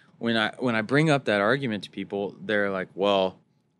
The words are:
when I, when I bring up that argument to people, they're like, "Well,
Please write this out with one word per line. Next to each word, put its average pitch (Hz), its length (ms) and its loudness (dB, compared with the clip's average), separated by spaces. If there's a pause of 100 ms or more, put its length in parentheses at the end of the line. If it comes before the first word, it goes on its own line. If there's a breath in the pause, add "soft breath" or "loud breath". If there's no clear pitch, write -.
(200 loud breath)
when 117 180 -2
I, 107 220 0
when 123 160 -2
I 110 80 0
bring 143 260 2
up 139 160 0
that 104 160 2
argument 110 440 0
to - 40 -20
people, 98 500 -6
they're 101 300 -2
like, 92 240 -4
"Well, 95 460 2 (400)